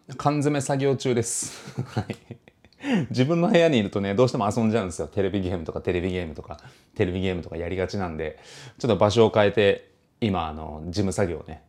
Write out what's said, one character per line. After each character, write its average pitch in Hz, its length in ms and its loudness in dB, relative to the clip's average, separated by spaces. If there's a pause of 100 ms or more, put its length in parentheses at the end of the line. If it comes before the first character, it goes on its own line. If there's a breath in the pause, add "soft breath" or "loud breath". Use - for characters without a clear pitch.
(160)
缶 147 200 0
詰 147 260 0
作 139 180 -2
業 139 160 2
中 127 180 -2
で 117 100 2
す。 - 520 -8
<laughs> 123 80 -6
は - 240 -4
い。 - 80 -10 (920 loud breath)
自 123 160 2
分 170 160 2
の 175 80 2
部 170 80 4
屋 165 100 6
に 147 100 4
い 107 60 4
る 98 60 -2
と 104 100 -4
ね、 98 160 -2
ど 117 80 6
う 127 60 4
し - 20 -2
て 151 60 -4
も 104 120 2
遊 113 140 0
ん 110 80 2
じ 110 60 0
ゃ 110 40 2
う 95 40 -4
ん - 20 -6
で 87 60 -6
す - 80 -10
よ。 78 80 -6
テ 101 140 -2
レ 98 60 0
ビ 98 120 -2
ゲ 90 80 -4
ー 95 80 -2
ム 80 80 -8
と - 80 -8
か、 - 80 -6
テ 98 100 -2
レ 90 80 0
ビ 90 140 -2
ゲ 90 80 -4
ー 85 60 -8
ム 73 80 -12
と - 60 -12
か、 - 200 -16 (340 loud breath)
テ 104 100 2
レ 90 60 -2
ビ 92 80 -4
ゲ 92 140 0
ー - 20 -2
ム 87 60 -6
と 78 80 -14
か - 80 -10
や 85 100 -6
り 90 80 -4
が 92 100 0
ち 104 120 -8
な 92 100 -4
ん 80 80 -8
で、 78 240 -8 (400 loud breath)
ち - 60 -4
ょ - 20 2
っ - 20 2
と 104 60 4
場 104 160 6
所 110 140 8
を 104 40 4
変 104 180 4
え 98 40 4
て、 101 400 2 (300)
今、 90 260 0
あ 78 60 -8
の、 78 320 -10
事 87 80 -8
務 95 180 0
作 95 180 0
業 78 200 -8
ね、 80 200 -16